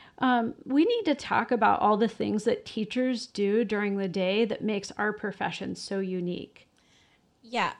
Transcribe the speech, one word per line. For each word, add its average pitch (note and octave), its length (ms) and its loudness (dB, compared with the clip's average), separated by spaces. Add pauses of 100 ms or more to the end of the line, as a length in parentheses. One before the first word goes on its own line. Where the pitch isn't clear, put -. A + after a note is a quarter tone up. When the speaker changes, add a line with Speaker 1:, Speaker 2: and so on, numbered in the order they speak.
(180)
Speaker 1:
um, B3 360 2 (100)
we C#4+ 200 4
need A#4 200 2
to D4 100 4
talk - 360 -2
about G#3 300 4
all G#3+ 160 4
the A3 120 4
things G#3 360 -2
that - 220 0
teachers A#3+ 600 -2
do G3+ 380 2
during G#3 340 0
the G3 100 -2
day F#3+ 380 0
that - 160 -4
makes G3+ 360 -2
our G#3 140 0
profession G3 640 -6
so - 260 -6
unique. F#3 680 -6 (720)
Speaker 2:
Yeah, A3+ 380 -2